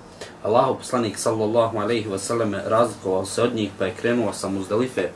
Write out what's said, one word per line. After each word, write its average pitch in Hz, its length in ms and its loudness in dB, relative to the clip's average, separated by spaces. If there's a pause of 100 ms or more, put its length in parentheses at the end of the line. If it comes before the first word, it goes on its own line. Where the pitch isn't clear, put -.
(420)
Allahu 120 360 4
poslanik, 117 400 -2
sallallahu 110 600 2
alejhi 107 300 0
ve 98 100 -2
selleme, 107 480 -2
razlikovao 104 600 2
se - 160 -2
od 120 120 2
njih, 104 240 -2
pa 98 60 0
je 92 160 -2
krenuo 117 320 0
sa - 160 -6
Muzdalife 98 680 0